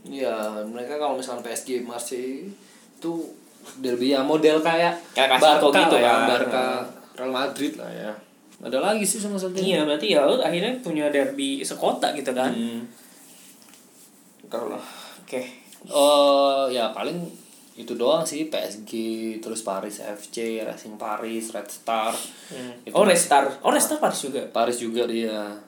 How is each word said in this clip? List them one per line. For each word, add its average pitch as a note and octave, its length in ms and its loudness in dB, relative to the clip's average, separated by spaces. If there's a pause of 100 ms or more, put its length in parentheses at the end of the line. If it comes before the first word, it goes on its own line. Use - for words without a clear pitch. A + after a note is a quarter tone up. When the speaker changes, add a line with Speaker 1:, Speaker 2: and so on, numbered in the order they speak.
Speaker 1:
Iya, C3+ 320 -4 (320)
mereka B2 320 -8
kalau C#3+ 160 -2
misalkan B2+ 240 -6
P A#2 160 -10
S - 80 -8
G B2+ 160 -4
Marseille B2+ 720 -8 (480)
itu E3+ 120 -6 (680)
derby B2+ 320 0
ya C3+ 120 4
model D#3 360 6
kayak E3+ 360 2 (160)
Speaker 2:
Kayak C3 280 4
Clasico D3+ 280 8
Speaker 1:
Barca - 140 6
Speaker 2:
gitu - 140 6
Speaker 1:
lah - 40 6
ya, - 140 6
Speaker 2:
ya. A2+ 120 4
Speaker 1:
Barca, B2 380 2
Speaker 2:
Heeh. B2+ 200 -2 (320)
Speaker 1:
Real B2+ 160 -6
Madrid C#3 440 -4
lah A#2+ 160 -12
ya. A2 200 -8 (480)
Ada B2 200 -4
lagi G#3 240 0
sih G#3+ 160 -2
sama G3+ 160 -4
satunya. F#3 280 -4
Speaker 2:
Iya, F3+ 200 2
berarti D3+ 260 0
ya D3 140 6
lu F3 120 4
akhirnya G3 440 0
punya D3+ 280 -2
derby C4 560 0
sekota - 480 -2
gitu C3+ 200 -4
kan. B2+ 200 0
Speaker 1:
Hmm. A#2 320 -4 (1600)
Speaker 2:
Kalau, - 320 -6 (400)
oke. B2+ 220 -8 (400)
Speaker 1:
Eh, C#3 880 6
ya A#2+ 200 0
paling D#3+ 360 -6 (480)
itu A#2+ 180 -10
doang C3+ 300 2
sih, D#3 240 -6
P - 80 -8
S G#2 320 -8
G, - 40 -14 (460)
terus A2 240 -8
Paris G#2 380 -6
F G#2+ 320 -12
C, A2+ 320 -4
Racing A2 320 -10
Paris, A2+ 560 -6
Red G#2 160 -10
Star. A2+ 480 -2 (320)
Speaker 2:
Hmm. B2+ 240 -12 (100)
Speaker 1:
Itu - 140 -8
Speaker 2:
Oh, F3+ 80 6
Red G3 100 6
Speaker 1:
masih F3 140 2
Speaker 2:
Star. - 160 6 (180)
Oh, G3 80 4
Red D4 140 4
Star D4+ 160 -2
Paris - 180 0
juga? B2+ 300 -6
Speaker 1:
Paris A#2+ 320 0
juga A#2 240 -2
dia. A2 640 -4